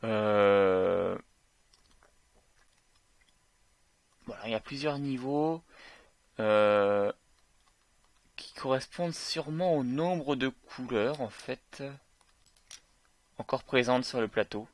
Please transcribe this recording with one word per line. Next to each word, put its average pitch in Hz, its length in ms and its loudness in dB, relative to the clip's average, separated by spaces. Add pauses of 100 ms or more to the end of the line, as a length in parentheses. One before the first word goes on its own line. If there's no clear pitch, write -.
Euh, 98 1120 4 (3000)
voilà, 113 200 -12
il 113 60 -4
y - 20 -2
a 110 60 0
plusieurs 143 380 -4
niveaux, 143 640 -2 (800)
euh, 104 720 4 (1300)
qui - 180 -18
correspondent 143 600 -2
sûrement 160 600 -2
au 139 100 0
nombre 147 520 -2
de 131 120 0
couleurs, 127 720 -4
en 110 80 -6
fait, - 520 -12 (1600)
encore - 240 -4
présentes 127 420 2
sur - 160 -4
le 110 80 0
plateau. 107 460 -4